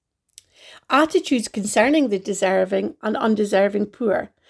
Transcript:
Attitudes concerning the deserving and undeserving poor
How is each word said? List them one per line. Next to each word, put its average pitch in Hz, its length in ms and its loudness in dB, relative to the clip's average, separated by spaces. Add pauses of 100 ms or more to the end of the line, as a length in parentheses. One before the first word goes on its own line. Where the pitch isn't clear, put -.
(920)
Attitudes 294 580 0
concerning 233 640 0
the 196 80 -2
deserving 190 800 -2
and 214 160 -4
undeserving 202 720 0
poor - 460 -4 (160)